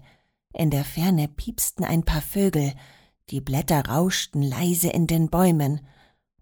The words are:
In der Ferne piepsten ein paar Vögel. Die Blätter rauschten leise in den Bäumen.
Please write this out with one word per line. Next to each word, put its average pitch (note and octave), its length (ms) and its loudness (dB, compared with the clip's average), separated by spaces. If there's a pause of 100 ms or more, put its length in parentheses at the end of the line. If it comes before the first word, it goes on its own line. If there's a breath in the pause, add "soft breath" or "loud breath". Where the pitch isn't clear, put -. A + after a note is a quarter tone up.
(540 soft breath)
In D#3+ 160 0
der C#3 160 -2
Ferne D#3+ 420 0
piepsten - 560 -8
ein E3 200 0
paar D3+ 180 0
Vögel. D#3 520 0 (560 soft breath)
Die C3+ 120 -6
Blätter C3+ 460 0
rauschten D3 540 -2
leise E3+ 480 0
in E3 180 2
den E3 220 2
Bäumen. D#3 580 2 (540 soft breath)